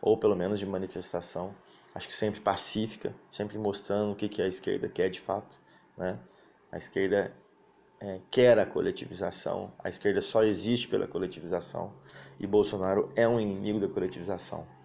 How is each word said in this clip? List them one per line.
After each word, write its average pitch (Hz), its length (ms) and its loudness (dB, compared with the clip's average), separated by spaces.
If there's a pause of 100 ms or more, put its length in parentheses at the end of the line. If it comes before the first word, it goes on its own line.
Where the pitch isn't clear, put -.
ou 110 160 6
pelo 107 180 4
menos 95 240 0
de 98 80 -4
manifestação, 92 880 -6 (400)
acho - 140 -10
que - 60 -6
sempre 107 260 -2
pacífica, - 720 -2 (160)
sempre 104 280 -6
mostrando 104 540 -2
o 98 40 -6
que 104 120 -2
que - 120 -6
a 95 80 2
esquerda 92 400 -2
quer 95 220 0
de 90 100 -10
fato, - 400 -6 (360)
né? 92 220 -4 (540)
A - 40 -10
esquerda, 95 560 0 (680)
é, 95 180 -6 (100)
quer 123 300 8
a 98 80 4
coletivização, 90 1120 -4
a - 100 -6
esquerda 98 320 0
só 110 220 2
existe 110 460 2
pela 98 180 0
coletivização, 87 840 -4 (480)
e 101 60 -4
Bolsonaro 101 680 2
é 117 140 6
um 120 100 4
inimigo 104 400 0
da 98 100 2
coletivização. 90 800 -4 (180)